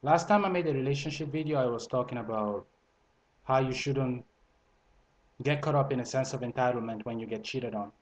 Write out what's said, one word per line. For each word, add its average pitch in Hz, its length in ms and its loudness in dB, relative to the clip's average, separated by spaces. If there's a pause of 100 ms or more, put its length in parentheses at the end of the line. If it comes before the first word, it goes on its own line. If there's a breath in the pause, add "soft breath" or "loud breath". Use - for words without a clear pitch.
Last 170 240 4
time 208 180 6
I 190 40 2
made 175 180 2
a 151 60 2
relationship 139 560 -2
video, 151 300 0
I 127 80 4
was 117 200 -2
talking 127 300 -2
about 107 480 -2 (800)
how 131 160 4
you 131 140 2
shouldn't 127 520 -2 (1160)
get 143 180 2
caught 147 140 2
up 139 160 4
in 131 80 0
a 120 60 -2
sense 131 280 -2
of 123 80 -6
entitlement 120 640 -2
when 117 140 -4
you 113 80 -6
get 107 160 -6
cheated 123 320 -6
on. 101 160 -6 (100)